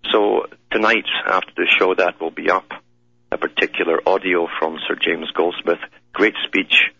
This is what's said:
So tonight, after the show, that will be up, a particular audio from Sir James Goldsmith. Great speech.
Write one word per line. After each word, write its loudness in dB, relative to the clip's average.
So 2
tonight, 2
after 0
the 0
show, 4
that 0
will -4
be -4
up, 0
a -4
particular -2
audio 2
from -2
Sir -2
James -2
Goldsmith. -2
Great 2
speech. -2